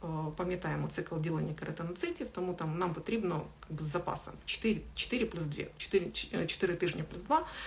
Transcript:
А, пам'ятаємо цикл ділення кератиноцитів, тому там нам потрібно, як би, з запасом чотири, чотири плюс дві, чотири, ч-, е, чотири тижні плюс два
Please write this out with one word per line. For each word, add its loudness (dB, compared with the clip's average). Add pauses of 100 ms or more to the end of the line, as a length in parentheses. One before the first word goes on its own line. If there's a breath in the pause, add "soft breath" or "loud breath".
А, -4 (300)
пам'ятаємо 0
цикл -4
ділення 2
кератиноцитів, -2
тому 0
там 0
нам 2
потрібно, 0 (280)
як -4
би, -4
з 0
запасом -2 (100)
чотири, 2 (140)
чотири 2
плюс -2
дві, -2 (100)
чотири, 4
ч-, -2
е, 2
чотири 2
тижні 2
плюс -8
два 6 (200 loud breath)